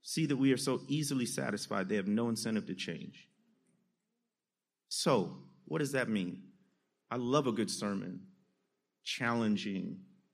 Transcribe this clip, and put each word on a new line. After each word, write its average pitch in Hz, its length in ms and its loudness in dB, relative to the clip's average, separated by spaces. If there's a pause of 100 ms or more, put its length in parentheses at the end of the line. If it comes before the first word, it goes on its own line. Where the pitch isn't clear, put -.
see 160 240 0
that 139 100 2
we 135 160 6
are 123 60 6
so 123 300 0
easily 139 380 0
satisfied, 104 640 -2
they 107 80 0
have 98 120 0
no 117 200 2
incentive 110 380 -2
to 95 80 -6
change. - 540 -8 (1600)
So, - 560 2 (220)
what 160 120 -2
does 143 140 0
that 123 160 0
mean? 95 420 -2 (600)
I 120 60 -4
love 127 300 2
a 120 60 2
good 107 180 0
sermon 98 560 -4 (800)
challenging 107 1000 0 (300)